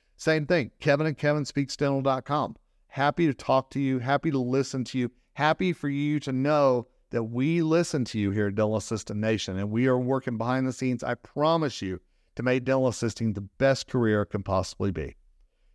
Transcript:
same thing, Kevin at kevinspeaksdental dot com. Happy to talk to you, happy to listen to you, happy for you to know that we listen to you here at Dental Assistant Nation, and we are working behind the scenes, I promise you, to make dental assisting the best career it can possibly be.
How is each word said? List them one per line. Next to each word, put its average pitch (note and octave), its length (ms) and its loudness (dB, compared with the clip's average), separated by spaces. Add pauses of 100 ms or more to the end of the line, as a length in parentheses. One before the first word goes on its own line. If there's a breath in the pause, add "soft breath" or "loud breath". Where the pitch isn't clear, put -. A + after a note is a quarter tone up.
(160)
same D#3 300 0
thing, D#3 240 2 (100)
Kevin D3+ 260 2
at D#3 120 -2
kevinspeaksdental C#3+ 840 0
dot C3 220 0
com. C#3+ 320 -4 (320)
Happy D3 380 2
to C#3 80 2
talk - 360 0
to C#3 100 -4
you, C3 200 0
happy C#3 300 0
to C#3 80 0
listen C3 460 0
to - 140 -6
you, B2 120 0 (240)
happy D#3+ 380 2
for D3+ 160 -4
you D3 320 0
to C3+ 120 -6
know C3+ 560 2 (220)
that A#2 140 -2
we C3+ 380 0
listen D#3+ 440 2
to - 120 -6
you G2+ 120 2
here G2+ 180 0
at G2 80 -4
Dental A2 200 2
Assistant G#2 440 -6
Nation, G#2+ 360 -2
and G2+ 140 -4
we A#2+ 160 2
are B2+ 120 4
working B2+ 380 -2
behind B2+ 300 -2
the B2+ 60 -2
scenes, B2+ 320 -4
I B2 100 -4
promise D#3 680 -2
you, F#2 200 -6 (340)
to - 80 -8
make B2+ 220 2
dental C3 240 2
assisting A2+ 440 -2
the G2+ 100 -6
best C3 440 0
career A2 360 2
it - 80 -6
can G2+ 120 -4
possibly G2 480 -2
be. D#2 260 -6 (580)